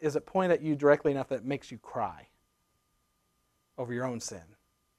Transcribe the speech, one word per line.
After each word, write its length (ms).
is 160
it 100
pointed 320
at 40
you 120
directly 380
enough 160
that 80
it 80
makes 260
you 80
cry 480
over 160
your 120
own 160
sin? 220